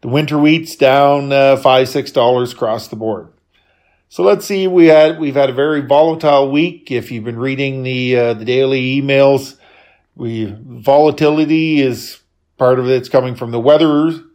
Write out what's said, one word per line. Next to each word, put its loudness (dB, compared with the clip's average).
The -12
winter -2
wheat's 0
down, 2
uh, 4
five, 2
six -6
dollars 0
across -6
the -14
board. -10
So -8
let's 2
see, -4
we 4
had, 4
we've -4
had 0
a -8
very -2
volatile 2
week. -4
If -6
you've -10
been -10
reading -6
the, -4
uh, 0
the -12
daily 0
emails, 2
we, -8
volatility 0
is -6
part 2
of -4
it's -2
coming 0
from -12
the -4
weather 2